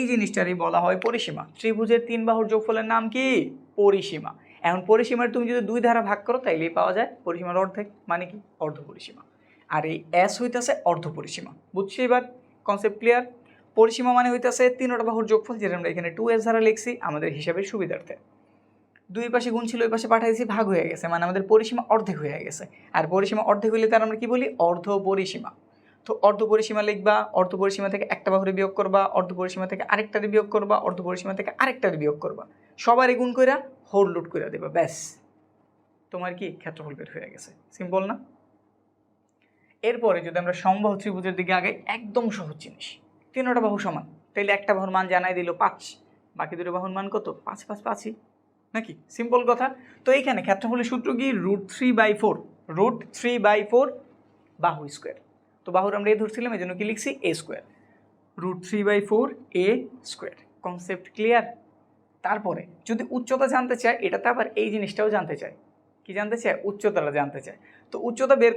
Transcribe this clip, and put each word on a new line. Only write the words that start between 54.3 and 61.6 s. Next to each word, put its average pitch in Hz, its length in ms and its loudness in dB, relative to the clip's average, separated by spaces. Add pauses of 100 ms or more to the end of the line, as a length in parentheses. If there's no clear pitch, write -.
বাহু 156 240 -2 (140)
স্কয়ার। - 220 -12 (460)
তো - 120 -12
বাহুর 196 220 2
আমরা 202 160 0
এ - 80 6
ধরছিলাম, 233 340 -4
এই 175 60 -6
জন্য 180 160 -6
কি 214 120 -4
লিখছি? 226 200 -4 (180)
এ - 20 4 (100)
স্কয়ার। - 240 -12 (800)
রুট 185 240 -4
থ্রি 214 120 -2 (100)
বাই 208 100 4 (100)
ফোর 226 180 2 (380)
এ 196 40 4 (420)
স্কয়ার। - 260 -14 (280)
কনসেপ্ট 180 420 -10 (100)
ক্লিয়ার? 226 280 2 (800)